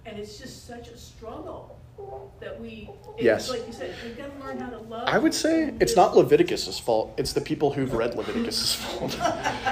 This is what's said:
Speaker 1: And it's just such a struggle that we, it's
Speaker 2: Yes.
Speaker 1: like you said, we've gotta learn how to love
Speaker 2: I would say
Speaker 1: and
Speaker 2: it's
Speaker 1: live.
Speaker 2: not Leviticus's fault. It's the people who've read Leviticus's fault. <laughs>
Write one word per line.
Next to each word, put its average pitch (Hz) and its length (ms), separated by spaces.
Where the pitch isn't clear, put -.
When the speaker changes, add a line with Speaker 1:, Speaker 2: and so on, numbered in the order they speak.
Speaker 1:
And 208 140
it's 208 180
just - 300
such 240 220
a - 80
struggle - 800
that - 200
we, 220 300
it's - 80
Speaker 2:
Yes. 110 260
Speaker 1:
like 240 180
you 233 60
said, - 200
we've 233 140
gotta 277 140
learn 262 160
how 247 120
to 220 80
love 233 280
Speaker 2:
I 170 120
would 311 160
say 320 300
Speaker 1:
and - 160
Speaker 2:
it's - 140
Speaker 1:
live. 185 120
Speaker 2:
not 320 100
Leviticus's - 600
fault. 110 380
It's 127 160
the 131 80
people - 300
who've 127 220
read 117 220
Leviticus's 110 600
fault. - 480
<laughs> 698 40